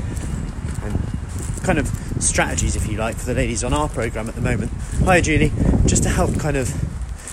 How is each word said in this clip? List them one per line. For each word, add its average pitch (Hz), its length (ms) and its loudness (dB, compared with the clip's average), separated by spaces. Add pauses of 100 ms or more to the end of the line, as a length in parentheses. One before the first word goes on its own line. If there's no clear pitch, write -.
(840)
and 101 180 0 (600)
kind 175 160 2
of 135 120 0 (280)
strategies, - 580 0
if - 100 0
you 101 120 -2
like, 110 180 -2
for - 80 -6
the 123 100 -2
ladies 117 300 0
on 123 80 -2
our 147 160 2
program 113 400 -4
at 110 60 -8
the 120 80 -4
moment. 117 280 0 (360)
Hi, 180 160 6
Julie. 147 300 4 (340)
Just 180 160 4
to 185 80 2
help 175 280 2
kind 147 200 0
of 123 160 -2 (580)